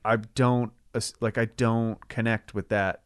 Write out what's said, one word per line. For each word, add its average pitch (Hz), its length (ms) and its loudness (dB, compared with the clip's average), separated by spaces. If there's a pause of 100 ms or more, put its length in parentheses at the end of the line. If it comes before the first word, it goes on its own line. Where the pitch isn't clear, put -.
I 110 140 2
don't, 123 560 0 (220)
as-, - 260 -4
like, 110 160 -2
I 117 80 2
don't 113 640 0
connect 113 460 -4
with 101 160 -6
that 98 340 0